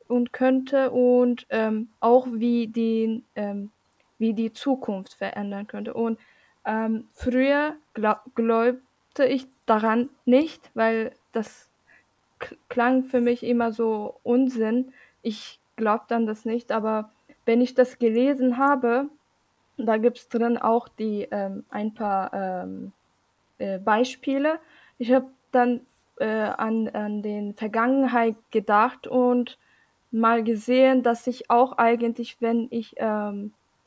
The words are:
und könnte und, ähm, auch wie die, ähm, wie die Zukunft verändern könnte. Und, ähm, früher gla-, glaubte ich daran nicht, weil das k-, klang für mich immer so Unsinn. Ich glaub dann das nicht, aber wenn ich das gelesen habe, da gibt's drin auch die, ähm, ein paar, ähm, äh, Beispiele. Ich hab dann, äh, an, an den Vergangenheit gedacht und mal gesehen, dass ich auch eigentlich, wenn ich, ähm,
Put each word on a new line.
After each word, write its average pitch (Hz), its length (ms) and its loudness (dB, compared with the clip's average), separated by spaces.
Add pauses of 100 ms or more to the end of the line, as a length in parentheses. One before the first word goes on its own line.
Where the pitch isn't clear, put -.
und 240 240 0
könnte 262 580 0
und, 247 600 2
ähm, 220 400 -2 (100)
auch 254 300 4
wie 233 360 -2
die, 226 560 -2 (120)
ähm, 202 360 -8 (480)
wie 226 140 0
die 220 220 -4
Zukunft 226 580 -4
verändern 202 540 -8
könnte. 208 260 -10
Und, 226 260 -2 (460)
ähm, 220 480 -2
früher 277 600 0 (180)
gla-, 214 320 -2 (100)
glaubte 233 920 0
ich 254 200 -2 (200)
daran 220 420 2 (160)
nicht, 277 480 2
weil 226 400 -2 (200)
das - 360 -8 (680)
k-, - 180 -14 (140)
klang 254 340 2
für 262 160 0
mich 240 220 0
immer 233 300 0
so 220 500 -4
Unsinn. 247 720 0 (260)
Ich - 400 -8 (160)
glaub 220 320 -2
dann 233 160 0
das 214 220 -6
nicht, 233 260 -4
aber 214 380 -2 (340)
wenn 233 160 4
ich 247 140 0
das 254 240 2
gelesen 247 580 2
habe, 269 540 0 (680)
da 220 180 0
gibt's 240 320 0
drin 233 300 0
auch 233 280 0
die, 208 440 -6
ähm, 202 400 -6
ein 214 240 -6
paar, 196 400 -4
ähm, 190 580 -8 (640)
äh, 196 220 -6
Beispiele. 262 840 -2 (380)
Ich 233 140 -2
hab 262 120 4 (260)
dann, 247 300 2 (380)
äh, 220 80 -2
an, 220 600 -2
an 208 340 -6
den 208 320 -6
Vergangenheit 233 840 0 (140)
gedacht 214 560 2
und 247 520 0 (520)
mal 226 340 2
gesehen, 247 580 4
dass 233 240 -2
ich - 240 -6
auch 247 280 4
eigentlich, 233 600 0
wenn 233 300 0
ich, 233 280 -8
ähm, 208 560 -6 (320)